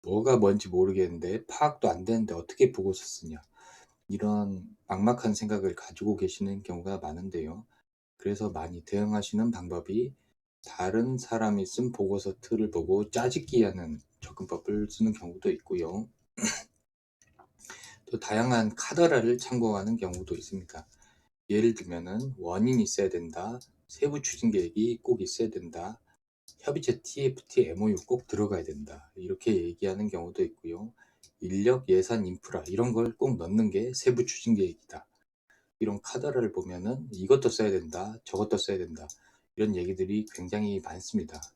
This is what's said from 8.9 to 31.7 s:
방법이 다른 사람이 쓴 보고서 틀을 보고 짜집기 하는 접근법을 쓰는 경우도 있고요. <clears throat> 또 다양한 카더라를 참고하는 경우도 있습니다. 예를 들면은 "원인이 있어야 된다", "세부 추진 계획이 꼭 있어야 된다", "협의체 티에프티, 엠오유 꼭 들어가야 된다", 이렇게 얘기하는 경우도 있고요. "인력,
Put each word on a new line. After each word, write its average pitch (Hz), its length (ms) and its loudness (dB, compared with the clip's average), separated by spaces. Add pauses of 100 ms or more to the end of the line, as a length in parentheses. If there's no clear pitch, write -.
방법이 98 640 -4 (500)
다른 113 540 0
사람이 107 480 0
쓴 123 260 -2
보고서 98 480 -2
틀을 110 300 -2
보고 92 400 0
짜집기 127 540 2
하는 85 360 -4 (200)
접근법을 - 680 -6
쓰는 110 220 2
경우도 92 400 -4
있고요. 90 560 -4 (280)
<clears throat> - 1700 -12
또 113 100 -4
다양한 113 560 2
카더라를 127 640 4
참고하는 113 580 0
경우도 90 380 -6
있습니다. 85 520 -12 (640)
예를 110 240 6
들면은 95 640 -6
"원인이 104 440 4
있어야 98 260 2
된다", 90 500 -6 (300)
"세부 143 340 -2
추진 - 280 0
계획이 104 520 0
꼭 117 200 2
있어야 110 280 -2
된다", 87 500 -10 (600)
"협의체 143 420 -2
티에프티, 131 680 0
엠오유 98 280 0 (100)
꼭 95 200 -2
들어가야 98 380 0
된다", 76 520 -12
이렇게 95 380 -2
얘기하는 95 540 -2
경우도 87 360 -4
있고요. 170 480 -8 (480)
"인력, 104 480 2